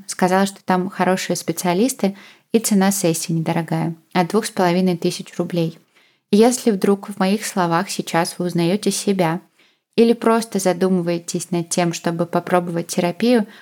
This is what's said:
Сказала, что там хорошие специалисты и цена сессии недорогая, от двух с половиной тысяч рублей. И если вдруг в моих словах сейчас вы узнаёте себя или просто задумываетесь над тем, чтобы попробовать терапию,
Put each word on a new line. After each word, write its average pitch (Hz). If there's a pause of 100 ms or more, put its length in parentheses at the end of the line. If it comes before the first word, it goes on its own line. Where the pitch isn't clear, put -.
Сказала, 185
что 196
там 185
хорошие 180
специалисты 190 (340)
и 233
цена 196
сессии 170
недорогая, 165 (160)
от 180
двух 220
с -
половиной 180
тысяч 180
рублей. 170 (500)
И 208
если 233
вдруг 196
в 202
моих 196
словах 175
сейчас 170
вы 180
узнаёте 170
себя 185 (560)
или 233
просто 226
задумываетесь 175
над 170
тем, 170
чтобы 170
попробовать 175
терапию, 202 (140)